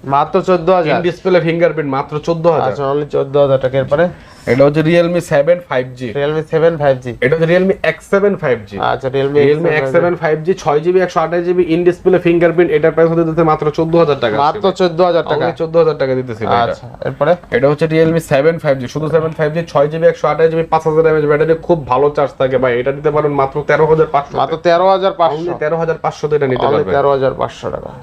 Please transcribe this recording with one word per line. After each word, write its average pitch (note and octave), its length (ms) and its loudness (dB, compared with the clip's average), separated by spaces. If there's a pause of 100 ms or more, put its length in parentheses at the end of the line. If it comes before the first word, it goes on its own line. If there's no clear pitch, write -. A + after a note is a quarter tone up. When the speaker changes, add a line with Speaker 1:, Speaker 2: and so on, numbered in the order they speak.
Speaker 1:
মাত্র D3 380 0
চোদ্দ F3 280 0
হাজার? E3 260 2
Speaker 2:
ইন - 60 -2
ডিসপ্লে F3 380 0
ফিঙ্গারপ্রিন্ট D#3+ 500 0
মাত্র C#3 280 -4
চোদ্দ E3 280 -2
হাজার। C#3 220 2
Speaker 1:
আচ্ছা, C#3 240 -4
only D3 140 -2
চোদ্দ C#3 300 -2
হাজার C3+ 240 4
টাকা। C3 180 -2
এরপরে? C#3+ 300 0 (440)
Speaker 2:
এটা C3 140 4
হচ্ছে D3 240 2
Realme E3+ 300 2 (120)
সেভেন D#3 260 2 (100)
ফাইভ B2+ 160 -2 (140)
জি। B2+ 100 -8 (100)
Speaker 1:
Realme D3+ 240 -2 (100)
সেভেন D#3+ 200 2 (100)
ফাইভ C#3 120 2 (100)
জি। B2 80 -6 (120)
Speaker 2:
এটা C3+ 100 2
হচ্ছে E3 180 0
Realme F#3 200 2 (180)
এক্স - 220 -10
সেভেন G3 300 2
ফাইভ B2+ 140 0 (140)
জি। G#2 60 -12 (160)
Speaker 1:
আচ্ছা, B2+ 220 -4
Realme C#3 220 0 (100)
Speaker 2:
Realme - 20 4
Speaker 1:
এক্স D3+ 140 2
সেভেন D#3+ 160 0
Speaker 2:
এক্স C3+ 180 -2
সেভেন F3 260 2
ফাইভ D#3 140 0 (100)
জি, F#3+ 60 0 (100)
ছয় D3+ 220 0
জিবি F3+ 220 2
একশো F3 180 -4
আঠাশ E3+ 240 -2
জিবি F3+ 140 0 (120)
in F3 140 0
display F3 380 2
fingerprint, E3+ 500 2
এটার D#3 200 2
প্রাইস E3 160 4
হতে E3 140 0
যাচ্ছে D#3+ 260 0
মাত্র D#3 140 -2 (120)
চোদ্দ E3 240 0
হাজার D3 200 0
টাকা। A2 140 0 (100)
Speaker 1:
মাত্র G3 180 -2 (160)
চোদ্দ E3+ 180 0 (100)
হাজার E3 240 2
টাকা। D3 140 0
Speaker 2:
Only - 140 -4
চোদ্দ D#3+ 220 -4
হাজার D#3 200 2
টাকা C3 180 0
দিতেছি A2+ 300 -8
ভাই A#2+ 80 2
এটা। A#2 160 0
Speaker 1:
আচ্ছা, - 140 -16 (200)
এরপরে? C#3+ 240 0 (240)
Speaker 2:
এটা C3 140 2
হচ্ছে D3+ 220 0
Realme D#3+ 280 2 (120)
সেভেন D3+ 300 2
ফাইভ C#3+ 200 0
জি, B2 120 -8
শুধু D3+ 200 -4
সেভেন D#3+ 240 0
ফাইভ D3+ 180 0
জি, E3+ 40 -2 (100)
ছয় D3 220 2
জিবি E3 200 0
একশো E3 200 -4
আঠাশ D#3+ 180 2
জিবি, D#3+ 220 -2
পাঁচ D#3 160 0
হাজার D#3 220 2
এমএএইচ D#3 200 0
ব্যাটারি, D#3 240 2 (140)
খুব F3 100 2 (120)
ভালো C3+ 160 2 (100)
চার্জ C#3 240 0
থাকে C3 220 0
ভাই, B2+ 180 2
এটা C3+ 180 -2
দিতে D3+ 180 -2
পারেন D3 240 0
মাত্র C#3 160 -2 (140)
তেরো D3+ 200 4
হাজার D#3 240 4
পাঁচশো। C#3 280 -2
Speaker 1:
মাত্র D3+ 120 -2 (120)
তেরো F3 280 4
হাজার F#3+ 260 0
পাঁচশো। D#3 180 2
Speaker 2:
Only F3 240 -6
তেরো D#3 200 -2
হাজার D#3+ 220 -2
পাঁচশো D#3 260 -6
তে D3+ 80 0
এটা C#3 140 0
নিতে B2+ 140 0
Speaker 1:
Only C#3 80 2
Speaker 2:
পারবেন। - 220 0
Speaker 1:
তেরো C#3 180 2
হাজার C3 260 0
পাঁচশো - 340 -6
টাকা। - 160 -10 (120)